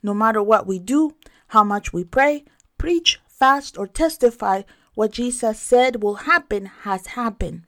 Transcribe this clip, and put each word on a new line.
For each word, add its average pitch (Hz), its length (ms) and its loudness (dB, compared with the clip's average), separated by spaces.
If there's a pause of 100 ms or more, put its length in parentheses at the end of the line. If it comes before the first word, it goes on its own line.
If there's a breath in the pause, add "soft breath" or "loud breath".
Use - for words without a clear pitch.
No 202 120 -4
matter 220 280 2
what 208 240 4
we 190 120 -4
do, 285 360 0 (340 soft breath)
how 214 160 6
much 202 280 -4
we 175 100 -4
pray, 285 420 2 (340 soft breath)
preach, 330 500 -2
fast, 277 500 0
or 202 80 -6
testify, 226 760 0 (360 soft breath)
what 214 140 0
Jesus 240 480 -4
said 247 420 2
will 208 240 -4
happen 311 400 -2 (160)
has 190 240 -6
happened. 196 600 -8